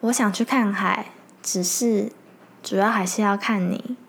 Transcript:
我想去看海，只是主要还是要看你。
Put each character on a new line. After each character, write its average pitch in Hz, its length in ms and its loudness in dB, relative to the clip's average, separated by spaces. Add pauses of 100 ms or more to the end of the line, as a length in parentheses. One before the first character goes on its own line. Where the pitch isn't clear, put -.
我 240 120 0
想 214 200 2
去 208 100 -2
看 233 300 2
海， 190 360 -2 (340)
只 185 200 -4
是 214 480 0 (520)
主 - 140 -4
要 196 120 4
还 214 160 0
是 185 160 -4
要 202 160 2
看 196 340 0
你。 - 260 -6 (120)